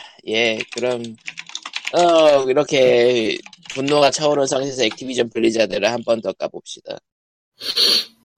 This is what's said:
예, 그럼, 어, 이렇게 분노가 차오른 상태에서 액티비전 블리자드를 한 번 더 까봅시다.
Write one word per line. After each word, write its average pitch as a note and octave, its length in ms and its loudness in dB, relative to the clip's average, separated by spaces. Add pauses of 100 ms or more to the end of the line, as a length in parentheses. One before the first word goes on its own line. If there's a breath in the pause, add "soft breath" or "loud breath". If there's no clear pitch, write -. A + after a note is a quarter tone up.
(260 loud breath)
예, A2+ 320 0 (160)
그럼, A#2+ 280 -4 (880)
어, D#3+ 580 4
이렇게 B2+ 880 2 (320)
분노가 C#3 400 2
차오른 D3 360 0
상태에서 C3 380 -2
액티비전 A#2+ 460 -4
블리자드를 A2 600 0
한 A#2 140 -6
번 A2+ 160 -2
더 F#2+ 120 -6
까봅시다. - 680 -12 (1400 loud breath)